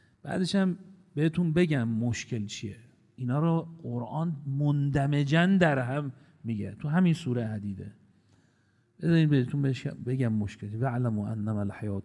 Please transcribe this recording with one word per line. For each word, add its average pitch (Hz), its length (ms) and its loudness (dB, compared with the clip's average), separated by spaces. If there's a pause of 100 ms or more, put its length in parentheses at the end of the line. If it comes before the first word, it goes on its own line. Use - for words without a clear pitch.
(240)
بعدش 175 320 -2
هم 185 220 2 (380)
بهتون 160 380 2
بگم 151 340 2
مشکل 113 580 -2
چیه. 101 320 -10 (380)
اینا 127 240 -2
رو 165 280 2 (160)
قرآن 131 520 -4 (100)
مندمجاً 143 1000 2
در 175 340 4
هم 135 320 -4 (320)
میگه 101 360 -4
تو 151 100 -6
همین 170 240 4
سوره 120 340 -2
حدیده. 101 460 -8 (1040)
بذارید 160 300 4
بهتون 139 320 2
بش-، 135 260 -2
بگم 123 460 -2
مشکل 104 360 -4
چیه. 110 100 -8
واعلموا 120 480 -2
انما 107 320 -2
الحیاة 101 460 -4